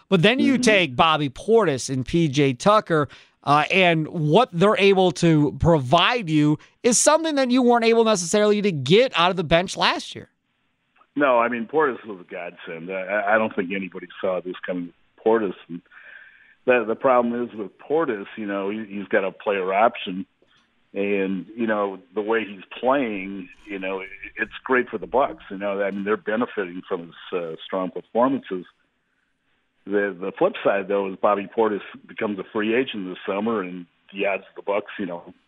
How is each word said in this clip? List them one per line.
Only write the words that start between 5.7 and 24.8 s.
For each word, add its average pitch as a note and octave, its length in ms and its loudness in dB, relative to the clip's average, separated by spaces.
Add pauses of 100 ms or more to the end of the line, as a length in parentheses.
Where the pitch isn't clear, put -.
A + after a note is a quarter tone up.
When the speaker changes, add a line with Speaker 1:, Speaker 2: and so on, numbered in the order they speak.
Speaker 1:
you D3+ 300 2 (240)
is A#3 160 4
something D#4 340 4
that C4 160 0
you B3+ 120 4
weren't A#3+ 220 4
able A3+ 200 4
necessarily G#3 580 2
to G3+ 80 0
get E3+ 480 4
out F3 140 4
of F3+ 40 -10
the F#3 80 -2
bench E3 320 0
last B3+ 380 -2
year. - 160 -18 (880)
Speaker 2:
No, C3+ 240 4
I A#2 80 2
mean, A#2 180 -6
Portis C#3 400 0
was G2 140 -12
a F2 120 -20
godsend. F2 600 -12
I, G2 420 -2
I A2 40 6
don't A2 180 -2
think F#2 160 -4
anybody F#2 340 -8 (140)
saw F#2 200 -2
this F2+ 140 -8 (100)
coming F2+ 220 -6
with - 400 -12
Portis. A2 280 2 (140)
And F2 140 -12 (840)
the, B2 220 4
the A2 80 -2
problem A#2+ 480 2
is A2+ 140 -8
with G#2 220 -12
Portis, C3+ 480 -2 (100)
you A2 100 -8
know, G2 240 -4
he, A2 140 -8
he's G2 240 -10
got G2+ 160 2
a F#2 80 -4
player F#2+ 420 -2
option. G2+ 500 0 (680)
And, G2 520 -2 (100)
you A#2 100 -2
know, G2+ 320 -2 (160)
the G#2+ 60 -4
way A2 240 -2
he's G2 180 -14 (160)
playing, G2+ 680 -4 (200)
you G2 120 -10
know, F#2+ 200 -6
it, F#2+ 80 -14 (280)
it's A2 160 -8 (100)
great B2 260 0